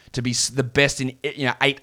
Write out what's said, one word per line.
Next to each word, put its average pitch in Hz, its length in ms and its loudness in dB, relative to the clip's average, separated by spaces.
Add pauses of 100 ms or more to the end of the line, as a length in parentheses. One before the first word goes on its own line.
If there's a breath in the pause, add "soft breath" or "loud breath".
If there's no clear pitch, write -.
(120)
to 127 100 -4
be 123 100 -2
s-, - 180 -2
the 131 120 -2
best 139 380 2
in, 131 220 -4
you 143 240 -4
know, 120 160 0
eight 139 200 2